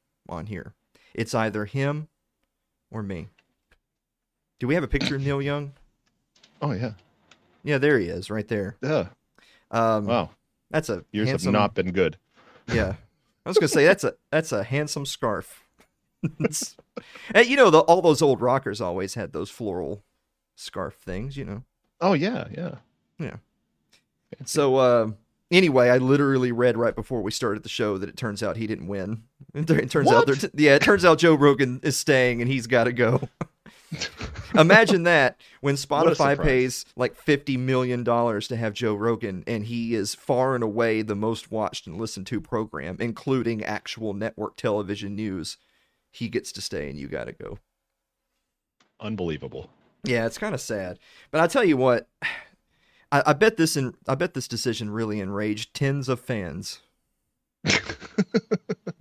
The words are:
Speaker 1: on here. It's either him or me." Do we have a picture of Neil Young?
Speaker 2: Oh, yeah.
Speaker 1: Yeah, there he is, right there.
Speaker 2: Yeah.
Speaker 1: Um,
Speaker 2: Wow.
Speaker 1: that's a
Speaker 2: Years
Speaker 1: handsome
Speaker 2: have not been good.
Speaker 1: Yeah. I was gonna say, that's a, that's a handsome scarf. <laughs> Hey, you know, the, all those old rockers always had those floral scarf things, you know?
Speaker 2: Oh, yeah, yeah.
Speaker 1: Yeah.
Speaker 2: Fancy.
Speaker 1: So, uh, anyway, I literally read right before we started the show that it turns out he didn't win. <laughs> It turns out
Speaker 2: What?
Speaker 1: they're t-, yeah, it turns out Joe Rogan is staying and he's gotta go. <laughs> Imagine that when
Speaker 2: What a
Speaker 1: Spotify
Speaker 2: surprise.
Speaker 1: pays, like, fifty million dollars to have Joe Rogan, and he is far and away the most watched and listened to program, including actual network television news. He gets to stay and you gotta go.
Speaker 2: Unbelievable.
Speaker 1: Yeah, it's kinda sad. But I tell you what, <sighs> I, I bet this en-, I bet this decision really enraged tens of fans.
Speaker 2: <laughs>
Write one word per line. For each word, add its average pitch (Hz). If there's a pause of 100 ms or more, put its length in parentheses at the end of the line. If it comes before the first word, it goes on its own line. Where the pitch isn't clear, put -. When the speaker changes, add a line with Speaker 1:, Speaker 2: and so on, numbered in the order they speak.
(280)
Speaker 1:
on 85
here. - (400)
It's -
either 107
him 143 (840)
or 110
me." 98 (1300)
Do 123
we 143
have 170
a 123
picture 143
of 135
Neil 139
Young? 143 (880)
Speaker 2:
Oh, 147
yeah. 110 (720)
Speaker 1:
Yeah, 143
there 139
he 92
is, 85
right 104
there. 101
Speaker 2:
Yeah. 135 (640)
Speaker 1:
Um, 113
Speaker 2:
Wow. 107 (400)
Speaker 1:
that's 156
a 98
Speaker 2:
Years 107
Speaker 1:
handsome 131
Speaker 2:
have 107
not 104
been 92
good. 87 (540)
Speaker 1:
Yeah. 104 (500)
I -
was 185
gonna 165
say, -
that's 185
a, 120 (160)
that's 160
a 104
handsome 143
scarf. - (580)
<laughs> - (560)
Hey, 233
you 240
know, 226
the, 165
all 170
those 160
old 135
rockers 120
always 95
had 101
those 87
floral 92 (540)
scarf -
things, 113
you 139
know? 101 (380)
Speaker 2:
Oh, 185
yeah, 180
yeah. - (460)
Speaker 1:
Yeah. 151 (1000)
Speaker 2:
Fancy. -
Speaker 1:
So, 139
uh, 120 (420)
anyway, 139
I 127
literally 131
read 120
right 113
before 113
we 98
started 107
the -
show 104
that 92
it -
turns 107
out 95
he 110
didn't 104
win. 101 (160)
<laughs> -
It 143
turns 139
out 120
Speaker 2:
What? 117
Speaker 1:
they're 139
t-, 139
yeah, 147
it 147
turns 196
out 165
Joe 165
Rogan 135
is 135
staying 123
and 120
he's 127
gotta 120
go. 123 (640)
<laughs> -
Imagine 190
that 156 (200)
when 139
Speaker 2:
What 147
a 165
Speaker 1:
Spotify 165 (180)
Speaker 2:
surprise. 143
Speaker 1:
pays, 127 (120)
like, 123
fifty 143
million 127
dollars 117
to 123
have 110
Joe 107
Rogan, 107
and 110
he 117
is 101
far 131
and 120
away 110
the 107
most 110
watched 107
and 80
listened 101
to 107
program, 92
including 117
actual 107
network 104
television 101
news. 98 (520)
He -
gets -
to 101
stay 73
and 69
you 69
gotta 62
go. - (1400)
Speaker 2:
Unbelievable. 82 (360)
Speaker 1:
Yeah, 117
it's 113
kinda 202
sad. 95 (320)
But 156
I 170
tell 240
you 160
what, 127
<sighs> -
I, 143
I 151
bet 214
this 160
en-, 131 (120)
I 131
bet 170
this 131
decision 113
really 107
enraged 104
tens 139
of 127
fans. 95 (840)
Speaker 2:
<laughs> - (1300)